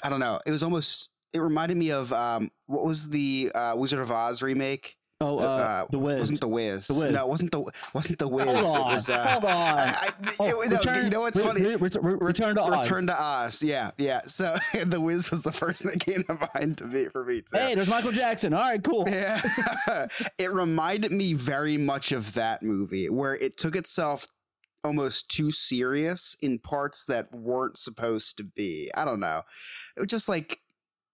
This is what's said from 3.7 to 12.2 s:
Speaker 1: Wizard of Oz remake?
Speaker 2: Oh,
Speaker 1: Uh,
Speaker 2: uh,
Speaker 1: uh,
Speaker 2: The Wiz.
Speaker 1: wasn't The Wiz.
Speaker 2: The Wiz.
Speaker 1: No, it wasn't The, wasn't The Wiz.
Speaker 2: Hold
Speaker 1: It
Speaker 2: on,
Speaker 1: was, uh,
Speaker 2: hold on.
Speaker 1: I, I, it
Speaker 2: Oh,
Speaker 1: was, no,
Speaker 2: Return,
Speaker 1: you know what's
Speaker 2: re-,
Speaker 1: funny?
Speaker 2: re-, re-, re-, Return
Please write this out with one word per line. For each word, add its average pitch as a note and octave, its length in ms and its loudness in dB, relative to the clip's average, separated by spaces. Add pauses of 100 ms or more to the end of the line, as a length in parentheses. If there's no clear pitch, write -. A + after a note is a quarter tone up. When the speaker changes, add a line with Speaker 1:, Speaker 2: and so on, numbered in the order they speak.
Speaker 1:
Wizard C3+ 220 0
of B2 120 -2
Oz A#2 300 0
remake? C3+ 560 -2 (240)
Speaker 2:
Oh, D3 180 0
Speaker 1:
Uh, - 40 0
Speaker 2:
uh, - 20 2
Speaker 1:
uh, A#2+ 460 0
Speaker 2:
The C#3 80 0
Wiz. C#3 200 2
Speaker 1:
wasn't C3+ 220 0
The B2+ 80 -2
Wiz. A2 380 0
Speaker 2:
The C#3+ 80 4
Wiz. D#3 80 4 (100)
Speaker 1:
No, C#3 80 2
it - 80 0
wasn't D#3+ 240 0
The, D3 100 -2 (300)
wasn't D#3 260 -2
The C#3+ 80 2
Wiz. C3 180 2
Speaker 2:
Hold - 120 4
Speaker 1:
It - 80 4
Speaker 2:
on, C#3 260 4
Speaker 1:
was, A#2+ 180 0
uh, A#2+ 180 2
Speaker 2:
hold G#3 180 4
on. F#3+ 60 4 (280)
Speaker 1:
I, C#3 40 4
I, - 240 0
it G3 340 -4
Speaker 2:
Oh, A3+ 160 2
Speaker 1:
was, A3+ 120 0
no, F#3+ 100 4
Speaker 2:
Return, B3+ 260 2
Speaker 1:
you G3+ 40 2
know G#3+ 120 2
what's A#3 180 0
Speaker 2:
re-, G#3+ 60 4
Speaker 1:
funny? G#3+ 160 2
Speaker 2:
re-, G#3+ 160 4
re-, F3+ 120 2 (120)
re-, F3+ 180 2
Return G3+ 360 2